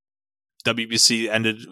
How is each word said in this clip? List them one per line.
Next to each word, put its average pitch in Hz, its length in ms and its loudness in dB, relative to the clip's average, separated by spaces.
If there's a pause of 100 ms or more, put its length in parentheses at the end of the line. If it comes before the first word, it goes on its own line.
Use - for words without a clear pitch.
(640)
W 117 240 -2
B 113 100 -2
C 113 320 2
ended, 110 420 0